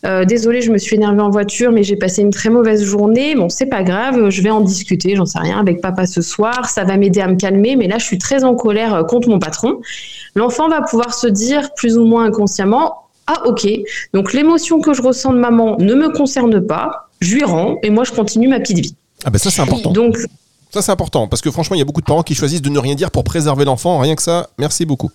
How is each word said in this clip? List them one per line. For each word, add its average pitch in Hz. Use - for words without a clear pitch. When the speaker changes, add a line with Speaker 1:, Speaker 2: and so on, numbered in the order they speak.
Speaker 1:
euh, 185
désolée, 233
je 226
me 214
suis 208
énervée 208
en 208
voiture, 208
mais 220
j'ai 196
passé 190
une 202
très 208
mauvaise 220
journée. 220
Bon, 190
c'est 262
pas 240
grave, 214
je 190
vais 202
en 220
discuter, 190
j'en 180
sais -
rien, 175
avec 175
papa 185
ce 180
soir, 226
ça 202
va 190
m'aider 196
à 190
me 185
calmer, 196
mais 226
là, 214
je 226
suis 180
très 269
en 254
colère, 220
euh, 165
contre 233
mon 202
patron. » 165
L'enfant 240
va 311
pouvoir 240
se -
dire, 254
plus 233
ou 233
moins 226
inconsciemment, « 208
Ah, 311
ok, 214
donc 190
l'émotion 320
que 302
je 254
ressens 254
de 247
maman 226
ne 196
me 302
concerne 254
pas, 208
je 180
lui 285
rends, 196
et 214
moi, 220
je -
continue 226
ma 262
petite 180
vie. » -
Speaker 2:
Ah 139
ben 101
ça, 196
c'est 185
important. 165
Speaker 1:
Donc, 226
Speaker 2:
Ça, 202
c'est 202
important, 160
parce -
que 160
franchement, 165
il 170
y -
a -
beaucoup 151
de -
parents 160
qui 156
choisissent 156
de 135
ne 143
rien 135
dire -
pour -
préserver 147
l'enfant. 139
Rien 147
que 147
ça, 170
merci -
beaucoup. 139